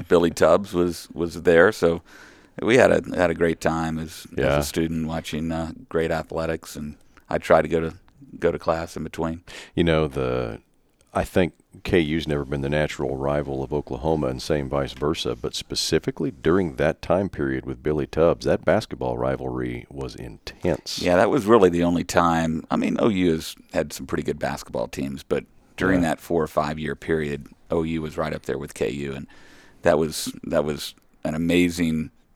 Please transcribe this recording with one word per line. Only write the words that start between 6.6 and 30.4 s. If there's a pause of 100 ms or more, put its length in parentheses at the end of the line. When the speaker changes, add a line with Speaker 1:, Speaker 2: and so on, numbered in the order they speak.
Speaker 1:
and (340)
I
tried
to
go
to, (440)
go
to
class
in
between. (320)
Speaker 2:
You
know,
the, (540)
I
think (300)
K
U's
never
been
the
natural
rival
of
Oklahoma,
and
same
vice
versa,
but
specifically
during
that
time
period
with
Billy
Tubbs,
that
basketball
rivalry
was
intense.
Speaker 1:
Yeah,
that
was
really
the
only
time.
I
mean,
O
U
has (180)
had
some
pretty
good
basketball
teams,
but (340)
during
Speaker 2:
Yeah.
Speaker 1:
that
four
or
five-year
period, (240)
O
U
was
right
up
there
with
K
U,
and (540)
that
was, (120)